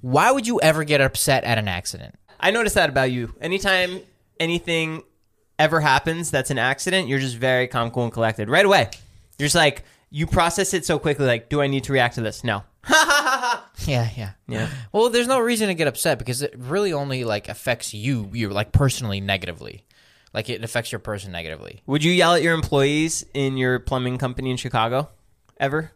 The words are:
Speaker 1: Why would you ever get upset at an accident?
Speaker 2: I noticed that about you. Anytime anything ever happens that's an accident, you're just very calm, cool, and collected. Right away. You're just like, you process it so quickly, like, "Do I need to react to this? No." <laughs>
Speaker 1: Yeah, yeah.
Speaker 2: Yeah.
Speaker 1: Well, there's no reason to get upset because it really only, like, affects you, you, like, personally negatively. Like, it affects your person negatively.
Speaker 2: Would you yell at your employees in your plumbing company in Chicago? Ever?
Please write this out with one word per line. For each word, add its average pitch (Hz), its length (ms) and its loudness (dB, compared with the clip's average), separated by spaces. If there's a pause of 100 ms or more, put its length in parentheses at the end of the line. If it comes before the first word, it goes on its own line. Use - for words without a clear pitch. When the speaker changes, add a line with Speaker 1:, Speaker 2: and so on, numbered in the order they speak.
Speaker 1:
Why 147 280 4
would 262 160 2
you 233 140 0
ever 156 240 4
get 147 160 4
upset 131 440 2
at 117 140 0
an 104 100 -2
accident? - 480 -8 (220)
Speaker 2:
I 185 120 2
noticed 226 240 0
that 170 160 4
about 131 200 2
you. 120 300 -4
Anytime 185 600 0 (380)
anything 165 640 -2 (560)
ever 156 220 4
happens 151 500 2
that's 131 200 -2
an 135 80 -2
accident, 139 500 0
you're 135 120 0
just 127 160 -4
very 127 320 2
calm, 117 220 -2
cool, 120 140 -2
and 113 80 -4
collected. 110 360 -2
Right 165 160 4
away. 190 260 4 (480)
You're 143 80 -2
just 143 80 0
like, 156 300 2 (260)
you 151 160 -4
process 180 480 0
it 170 100 -2
so 160 140 0
quickly, 143 280 0
like, 120 220 0
"Do 147 140 0
I 139 40 2
need 139 180 -2
to 139 80 -6
react 123 240 2
to 131 40 -6
this? 110 240 -6
No." 104 200 -2 (200)
<laughs> - 80 0 (960)
Speaker 1:
Yeah, 120 300 0
yeah. 101 140 -10 (160)
Speaker 2:
Yeah. 113 220 -4 (240)
Speaker 1:
Well, 220 180 4
there's 240 160 2
no 262 140 2
reason 226 260 0
to 190 80 0
get 160 140 0
upset 139 320 0
because 123 220 -4
it - 140 -6
really 170 360 -2
only, 139 320 -4
like, 104 240 -4
affects - 440 -4
you, 107 400 -2
you, 113 180 -2
like, 101 200 -2
personally 120 500 2
negatively. 92 640 -6 (480)
Like, 110 160 -6
it 117 140 -6
affects 117 300 -4
your 110 80 -8
person 101 320 -8
negatively. 78 540 -12
Speaker 2:
Would 147 180 0
you 170 80 4
yell 175 220 6
at 160 80 4
your 165 120 2
employees 151 680 0 (100)
in 135 220 -2
your 127 240 0
plumbing 127 380 -4
company 127 340 -4
in 123 40 -4
Chicago? 123 520 -2 (500)
Ever? 151 380 -2